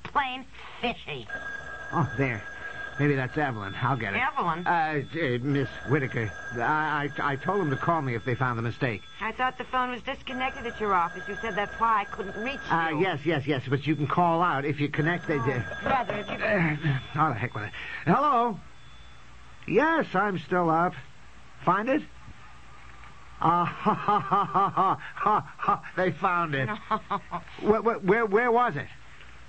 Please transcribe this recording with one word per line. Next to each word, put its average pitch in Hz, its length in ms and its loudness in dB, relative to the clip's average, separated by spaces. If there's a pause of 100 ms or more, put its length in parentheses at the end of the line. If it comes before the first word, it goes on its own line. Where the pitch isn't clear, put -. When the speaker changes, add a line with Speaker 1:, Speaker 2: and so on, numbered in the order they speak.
Speaker 1:
plain 262 420 -2 (380)
fishy. 147 440 -4 (680)
Speaker 2:
Oh, 127 120 4 (120)
there. 123 240 0 (580)
Maybe 147 140 4
that's 131 240 -2
Evelyn. 110 420 -2
I'll 127 160 2
get 104 160 -2
it. 208 80 0
Speaker 1:
Evelyn? 185 460 0
Speaker 2:
Uh, 156 340 2 (140)
uh, 139 280 0
Miss 139 260 2 (200)
Whitaker, 123 420 2 (260)
I, 147 520 2 (100)
I, 143 140 0
I 135 40 0
told 190 240 0
them 160 100 2
to 131 60 2
call 160 260 2
me 131 140 0
if 107 100 -6
they 123 80 2
found 123 240 2
the 117 40 0
mistake. 117 380 -2 (220)
Speaker 1:
I 220 100 -2
thought 254 240 -2
the - 80 -8
phone 254 280 0
was 226 100 -6
disconnected 262 640 -4
at 233 120 -6
your 214 140 2
office. 180 340 2
You 190 140 -6
said 226 140 -2
that's 202 260 -2
why 220 220 6
I - 20 -6
couldn't 202 320 -8
reach 240 240 -4 (100)
you. 170 60 4
Speaker 2:
Uh, 165 220 2
yes, 175 260 2
yes, 151 220 2
yes, 139 240 2
but 139 160 0
you 156 100 4
can 147 100 0
call 170 360 4
out 143 240 2
if 147 120 0
you 143 120 0
connect 170 400 0
it. 147 120 2
Speaker 1:
Oh, 123 200 0 (200)
brother, 240 360 2
if 208 100 -6
you - 60 -6
Speaker 2:
Uh, 196 420 2 (400)
oh, 156 140 4
the 123 40 0
heck 110 200 -2
with 107 100 -6
it. 107 60 -8 (340)
Hello? 240 560 4 (1080)
Yes, 294 480 4
I'm 190 240 2
still 175 300 2
up. 165 240 4 (720)
Find 196 240 4
it? 277 140 2 (1400)
Uh, 170 260 4
<laughs> - 20 2
ha, - 280 0
ha, 202 280 2
ha, 196 220 2 (300)
ha, 180 240 2 (160)
ha, 202 440 0
ha! - 240 2 (120)
They 185 160 2
found 175 440 0
it. 135 120 0
Speaker 1:
No. 214 120 -4 (800)
Speaker 2:
Where, 214 220 4
where, 214 160 2
where, 202 280 4
where 220 240 4
was 233 260 4
it? 120 100 -6 (640)